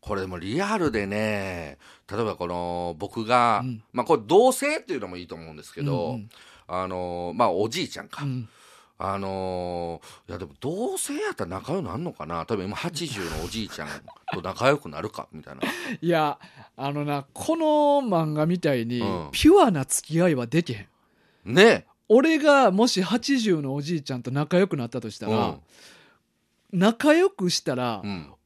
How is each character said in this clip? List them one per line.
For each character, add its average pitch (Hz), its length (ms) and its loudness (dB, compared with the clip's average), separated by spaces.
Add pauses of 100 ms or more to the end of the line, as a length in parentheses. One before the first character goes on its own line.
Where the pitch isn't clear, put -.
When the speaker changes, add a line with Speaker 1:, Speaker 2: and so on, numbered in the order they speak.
Speaker 1:
こ - 160 -6
れ 95 60 -2
で 95 40 -6
も 92 100 -10
リ 98 240 -4
ア 202 160 -2
ル 170 140 2
で 104 160 -2
ね、 98 720 -4 (320)
例 104 100 -4
え 117 40 0
ば 101 100 -2
こ 87 140 -6
の 87 500 -6
僕 104 260 -8
が、 117 380 4
Speaker 2:
う 131 60 -6
ん。 113 140 -10 (100)
Speaker 1:
ま 123 100 -4
あ、 - 20 0
こ 160 120 4
れ 120 100 0
同 202 240 8
性 294 300 -2
っ - 20 -20
て - 100 -10
い 151 40 -4
う 120 40 -6
の 98 60 -8
も 90 100 -10
い 90 60 -10
い 87 60 -12
と 87 80 -12
思 82 120 -14
う 78 60 -16
ん - 20 -16
で 76 60 -16
す - 100 -20
け - 100 -8
ど、 87 260 -2
Speaker 2:
う - 20 -4
ん - 40 -6
う - 40 -8
ん。 107 100 -14 (380)
Speaker 1:
あ 92 220 -4
の、 87 480 -6
ま 120 80 4
あ、 101 80 4
お 98 160 0
じ 151 160 -4
い - 40 -10
ち - 120 -12
ゃ - 20 -12
ん - 60 -18
か。 - 160 -12
Speaker 2:
う - 20 -4
ん。 127 220 -6 (500)
Speaker 1:
あ 98 180 -4
の、 90 840 -6 (280)
い 90 40 -12
や 92 40 -10
で 90 100 -10
も - 120 -18
同 208 400 -6
性 - 160 -6
や 403 160 -6
っ 349 60 -10
た - 80 -4
ら 85 60 -12
仲 95 240 -8
良 196 60 -4
く 165 40 -8
な 90 100 -8
ん 131 80 -6
の 175 100 -8
か - 140 -12
な？ 82 180 -6
多 113 120 -4
分 92 100 -4
今 104 80 -6
八 170 320 -8
十 120 140 -8
の 80 240 -6
お 87 40 -8
じ 110 160 -6
い 92 40 -14
ち - 120 -14
ゃ 78 40 -8
ん 73 40 -12 (440)
と 92 100 -8
仲 98 260 0
良 143 100 4
く - 100 -12
な 76 120 -10
る 104 100 -6
か、 - 220 -12
み 78 120 -16
た - 80 -16
い - 20 -14
な。 65 80 -14
Speaker 2:
<laughs> 277 400 -8
い 165 60 -2
や、 156 320 0 (360)
あ 139 160 -6
の 147 120 -4
な、 143 280 -4
こ - 240 -4
の 330 80 -2 (400)
漫 165 280 0
画 151 140 0
み 175 120 0
た 151 160 0
い 117 100 0
に、 120 160 -4
Speaker 1:
う 113 40 -2
ん。 90 260 -4
Speaker 2:
ピ - 180 6
ュ 381 120 10
ア 285 100 6
な 143 140 -2
付 - 300 -6
き 165 60 2
合 180 100 4
い 156 40 2
は 120 140 -4
で 160 160 0
き - 80 -6
へ 101 160 -10 (560)
ん。 107 100 -6
Speaker 1:
ね。 202 320 8 (220)
Speaker 2:
俺 285 300 8
が 277 320 6
も 202 160 4
し 196 160 0
八 240 380 0
十 190 200 2
の 135 140 -4
お 147 80 -4
じ 165 140 -2
い 143 60 -2
ち 139 100 -8
ゃ 131 40 -4
ん 123 60 -8
と 127 80 -8
仲 147 280 2
良 190 100 4
く 175 80 -4
な 120 100 -4
っ - 20 -6
た 123 120 -6
と 113 100 -8
し - 80 -14
た 113 80 -8
ら、 113 220 2
Speaker 1:
う - 20 -4
ん。 69 100 -10 (1120)
Speaker 2:
仲 226 420 4
良 359 160 6
く 180 200 0
し - 100 -2
た 143 140 -2
ら、 123 300 -2
Speaker 1:
う 101 40 -4
ん。 82 240 -8 (140)